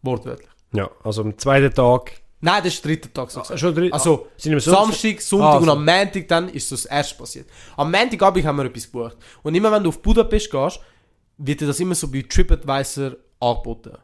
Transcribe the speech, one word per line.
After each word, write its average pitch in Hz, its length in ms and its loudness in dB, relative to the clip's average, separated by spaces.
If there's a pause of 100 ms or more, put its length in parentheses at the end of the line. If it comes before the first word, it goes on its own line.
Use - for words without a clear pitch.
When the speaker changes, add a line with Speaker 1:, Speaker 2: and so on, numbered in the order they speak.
Speaker 1:
Wortwörtlich. 123 480 -8 (240)
Speaker 2:
Ja, 101 160 -2 (160)
also 107 160 -4
am 107 160 -6
zweiten 139 360 2
Tag. 123 480 2 (200)
Speaker 1:
Nein, 185 240 0
das - 80 -2
ist - 100 -12
der 147 80 -4
dritte - 220 -6
Tag, 127 180 -10
so 139 80 -12
Speaker 2:
Ah, - 40 -12
Speaker 1:
gesagt. - 180 -10
Speaker 2:
schon 170 120 0
dritt-, 175 200 0
Speaker 1:
Also, 151 320 2
Speaker 2:
ah, - 100 -20
sind - 160 -4
wir 147 80 2
Sonntag? 190 280 4
Speaker 1:
Samstag, 214 340 -2
Sonntag 196 320 2
Speaker 2:
Ah, 143 60 6
Speaker 1:
und 165 80 4
Speaker 2:
so. 156 40 4
Speaker 1:
am 147 140 0
Montag 190 420 0
dann 170 220 0
ist 147 180 -10
so 139 80 -8
das - 80 -8
erste - 320 -4
passiert. - 320 -18 (300)
Am 151 140 -2
Montagabend 196 540 2
haben 143 120 -2
wir 139 80 -2
etwas 120 260 -12
gebucht. 117 240 -10 (260)
Und 156 140 -4
immer 214 160 2
wenn 208 120 2
du 175 40 0
auf - 140 -4
Budapest - 500 2
gehst, 143 300 -4 (560)
wird 147 240 -6
dir 151 60 -2
das 143 120 -2
immer 180 160 -2
so 147 160 -6
bei 135 120 -6
TripAdvisor 139 920 0 (240)
angeboten. 117 640 -4